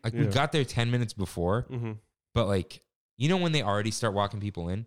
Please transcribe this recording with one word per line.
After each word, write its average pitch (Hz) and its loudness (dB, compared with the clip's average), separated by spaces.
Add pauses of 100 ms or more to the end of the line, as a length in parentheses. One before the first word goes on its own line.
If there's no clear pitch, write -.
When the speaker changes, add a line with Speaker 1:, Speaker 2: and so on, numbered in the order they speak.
Speaker 1:
Like, 113 -2
we 117 2
Speaker 2:
Yeah. 101 2
Speaker 1:
got 139 2
there 151 2
ten 120 0
minutes 120 0
before, 95 0
Speaker 2:
Mm-hmm. 117 -6 (420)
Speaker 1:
but, 117 2
like, 95 -2 (340)
you 127 0
know 185 4
when 175 2
they 147 2
already 104 0
start 107 -2
walking 101 0
people 92 -4
in? 101 -4